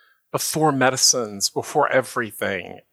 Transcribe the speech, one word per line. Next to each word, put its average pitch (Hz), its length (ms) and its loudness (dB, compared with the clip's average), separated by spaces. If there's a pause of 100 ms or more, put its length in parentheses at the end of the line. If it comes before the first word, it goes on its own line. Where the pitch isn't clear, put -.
(320)
before 156 400 0
medicines, 127 760 2
before - 420 0
everything. 104 880 -2 (120)